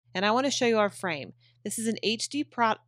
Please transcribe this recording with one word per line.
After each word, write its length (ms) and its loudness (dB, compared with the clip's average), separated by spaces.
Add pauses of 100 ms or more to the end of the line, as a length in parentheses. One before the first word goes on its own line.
(140)
And 100 0
I 60 4
wanna 200 2
show 140 0
you 140 4
our 100 4
frame. 460 -6 (300)
This 140 -6
is 80 -4
an 160 0
H 280 -2
D 140 -2
pro-, 320 0 (120)